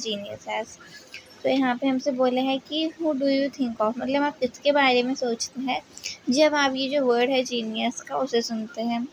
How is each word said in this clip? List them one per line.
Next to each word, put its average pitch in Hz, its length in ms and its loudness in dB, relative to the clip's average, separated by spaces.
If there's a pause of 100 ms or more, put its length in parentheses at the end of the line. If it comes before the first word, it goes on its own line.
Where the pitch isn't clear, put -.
genius 214 420 -8
has?" 214 180 -4 (760)
तो 269 60 0
यहाँ 262 260 4
पे 269 120 -2
हमसे 262 240 0
बोला 254 300 2
है 269 160 0
कि 311 320 -2
"Who 320 240 -2
do 269 120 0
you 269 340 2
think 240 220 -2
of?" 220 160 0
मतलब 262 240 0
आप 294 180 -2
किसके 262 320 0
बारे 262 320 6
में 262 120 0
सोचते 240 460 -4
हैं 262 200 -2 (480)
जब 294 260 4
आप 277 200 2
ये 262 140 -2
जो 277 160 2
word 240 240 4
है 262 140 2
जीनियस 226 580 -4
का, - 140 -10
उसे 262 260 0
सुनते 220 400 -6
हैं। 233 320 -2